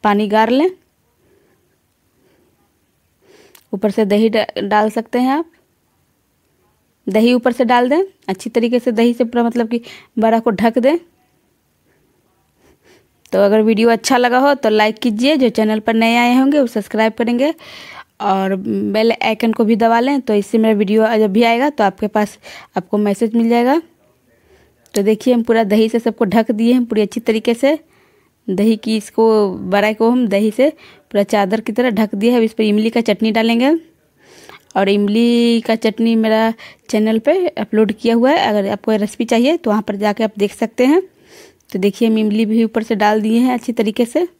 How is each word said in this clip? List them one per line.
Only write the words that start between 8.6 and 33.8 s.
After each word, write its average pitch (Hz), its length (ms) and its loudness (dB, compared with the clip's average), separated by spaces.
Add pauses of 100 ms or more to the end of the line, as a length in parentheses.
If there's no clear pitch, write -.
से, 240 120 -2
दही 233 220 0
से 233 100 -2
पूरा, 233 200 -2
मतलब 233 240 -2
कि, 233 140 -6 (380)
बड़ा 226 200 2
को 226 100 -2
ढक 226 300 0
दें। 277 180 2 (2250)
तो 190 80 0
अगर 202 220 4
वीडियो 220 280 2
अच्छा 233 280 0
लगा 247 220 2
हो 285 140 2
तो 277 160 -2
लाइक 214 300 0
कीजिए, 247 380 0
जो 254 120 2
चैनल 220 300 0
पर 226 140 -2
नए 226 220 2
आए 240 200 2
होंगे 277 240 2
वो 254 80 2
सब्सक्राइब 220 460 -2
करेंगे 240 400 -2 (680)
और 190 340 -2
बेल 208 560 -2
आइकन 220 420 -2
को 220 120 0
भी 226 100 2
दबा 226 240 2
लें, 269 220 0
तो 214 120 -4
इससे 208 240 -2
मेरा 220 200 2
वीडियो 220 400 2
जब 214 160 0
भी 226 100 2
आएगा 233 260 2
तो 294 140 -2
आपके 196 240 -2
पास, 208 320 -4 (380)
आपको 185 200 -6
मैसेज 208 380 -2
मिल 233 140 2
जाएगा। 247 320 2 (1120)
तो 202 80 -2
देखिए, 214 320 0
हम 233 100 0
पूरा 226 200 2
दही 220 260 2
से 233 100 -2
सबको 226 260 -2
ढक 226 260 0
दिए 226 220 2
हैं 254 120 2
पूरी 214 160 -2
अच्छी 208 180 -4
तरीके 220 340 -2
से। 277 260 0 (680)
दही 202 260 2
की, 220 220 -4
इसको, 214 520 0
बड़ा 185 440 -2
को 226 160 0
हम 247 180 0
दही 202 240 0
से 262 180 2 (420)
पूरा 202 120 0
चादर 202 380 -2
की 226 100 -6
तरह 247 180 0
ढक 214 260 -2
दिया 214 160 0
है। 247 60 2
अब 226 60 2
इस 220 100 -2
पर 226 100 -4
इमली 214 260 0
का 233 120 -2
चटनी 220 300 0
डालेंगे 233 480 2 (960)